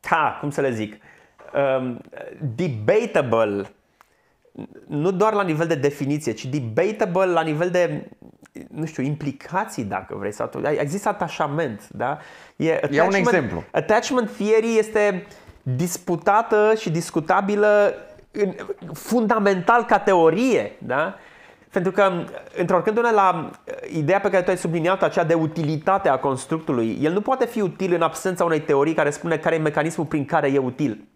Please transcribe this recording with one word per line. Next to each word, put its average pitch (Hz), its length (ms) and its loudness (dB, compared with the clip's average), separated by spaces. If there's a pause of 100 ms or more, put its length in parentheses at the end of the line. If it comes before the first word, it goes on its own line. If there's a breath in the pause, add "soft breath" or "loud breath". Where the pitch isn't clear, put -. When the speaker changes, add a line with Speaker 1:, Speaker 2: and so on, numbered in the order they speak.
Speaker 1:
ha, 151 380 0
cum 147 100 -6
să 143 120 -4
le 135 100 0
zic, 110 240 -6 (800 soft breath)
um, 127 240 -6 (540)
debatable, 117 1080 0 (1200 soft breath)
nu 151 240 -2
doar 208 220 2
la 202 100 0
nivel 165 240 0
de 165 80 0
definiție, 143 560 -2
ci 110 140 -8
debatable 170 880 0
la 165 100 2
nivel 160 280 -2
de, 170 380 0 (640)
nu 156 140 -6
știu, 151 180 -6
implicații, 147 800 -6
dacă 98 340 -6
vrei, 101 140 -4
sau 113 160 -6
tu, - 180 -8
ai, 151 140 0
există 175 300 -2
atașament, 151 800 -4
da? 127 280 -4 (380 loud breath)
E - 140 -4
Speaker 2:
Ia 160 100 2
un - 0 - (100)
Speaker 1:
attachment, 190 380 4
Speaker 2:
exemplu. 127 440 0
Speaker 1:
attachment 226 680 0
theory 220 400 2
este 208 480 2 (380 loud breath)
disputată 202 1120 2
și 214 120 -4
discutabilă 202 1040 2 (380)
în, 196 220 -2 (400)
fundamental 220 920 2
ca 220 140 2
teorie, 175 800 4
da? 151 380 -4 (560 loud breath)
Pentru 185 200 0
că, 196 200 4 (460)
întorcându-ne 208 540 2
la, 185 380 2 (180)
uh, - 300 -12
ideea 156 220 2
pe 196 100 0
care 185 140 2
tu 190 60 0
ai 185 80 2
subliniat-o, 175 480 0
aceea 165 200 0
de 160 80 2
utilitate 160 760 0
a 131 80 4
constructului, 135 840 -2
el 151 120 0
nu 208 80 0
poate 254 240 0
fi 226 160 -4
util 185 320 0
în 170 80 2
absența 175 440 -2
unei 160 160 2
teorii 151 320 2
care 147 160 2
spune 160 280 -2
care 165 180 0
e 160 40 -2
mecanismul 151 460 -2
prin 143 200 -2
care 147 260 0
e 139 60 2
util 131 460 -2 (120)